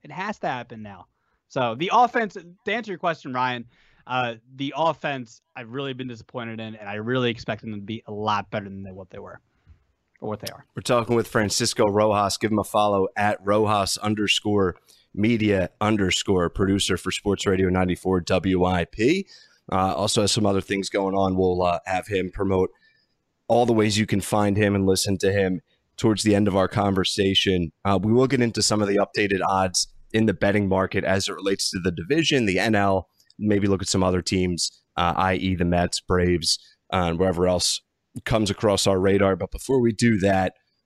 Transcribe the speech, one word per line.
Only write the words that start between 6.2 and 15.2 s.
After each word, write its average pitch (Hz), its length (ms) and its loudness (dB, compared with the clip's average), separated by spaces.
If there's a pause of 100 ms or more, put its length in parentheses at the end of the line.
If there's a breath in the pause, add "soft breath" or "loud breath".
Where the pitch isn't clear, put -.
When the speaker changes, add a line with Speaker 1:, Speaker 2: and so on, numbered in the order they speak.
Speaker 1:
in, 110 140 -12
and 107 140 -16
I 104 60 -8
really 120 360 0
expect 117 300 -6
them 110 140 -10
to 101 60 -12
be 110 260 -10
a 107 60 -14
lot 104 380 -2
better 107 140 -6
than 98 180 -14
they, 95 80 -14
what 95 200 -18
they 101 80 -18
were, 92 220 -18 (800)
or 113 100 -10
what 104 100 -8
they 104 100 -12
are. - 140 -16 (100)
Speaker 2:
We're - 60 -10
talking 120 340 0
with 113 140 2
Francisco 113 580 0
Rojas. 101 520 2
Give 110 120 -2
him 107 80 0
a 95 60 0
follow 101 520 2
at 104 280 0
Rojas 104 540 2
underscore 104 800 0 (380 soft breath)
media 104 540 2 (120)